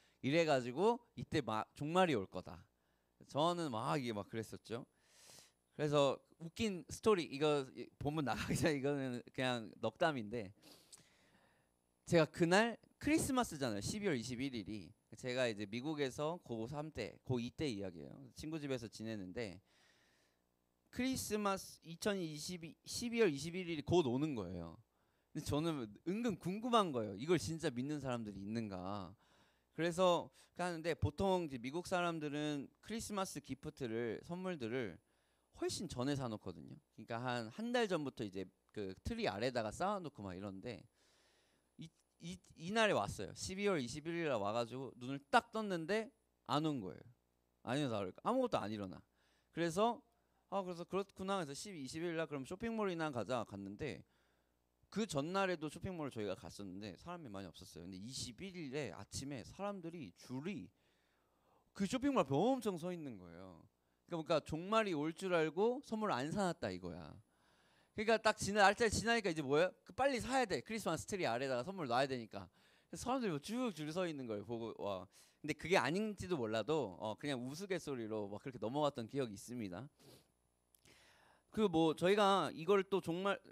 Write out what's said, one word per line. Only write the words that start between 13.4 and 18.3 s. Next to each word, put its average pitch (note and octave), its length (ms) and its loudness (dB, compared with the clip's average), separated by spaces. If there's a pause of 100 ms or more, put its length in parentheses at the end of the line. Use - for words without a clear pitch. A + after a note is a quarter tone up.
십이월 G3+ 360 0
이십일 B2 360 -4
일이. G2+ 400 -8 (240)
제가 B2+ 300 2
이제 G#2+ 180 -2
미국에서 C#3+ 800 -2
고삼 C#3+ 480 -4
때, A2 320 -6
고이 B2 280 0
때 D#3+ 160 -2
이야기예요. G2 680 -6